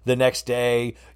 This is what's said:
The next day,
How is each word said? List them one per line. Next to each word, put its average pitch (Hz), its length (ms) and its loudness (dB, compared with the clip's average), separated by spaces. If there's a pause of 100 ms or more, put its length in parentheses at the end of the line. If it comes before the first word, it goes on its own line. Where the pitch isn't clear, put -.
The 127 100 0
next 127 300 0
day, 120 480 -2 (220)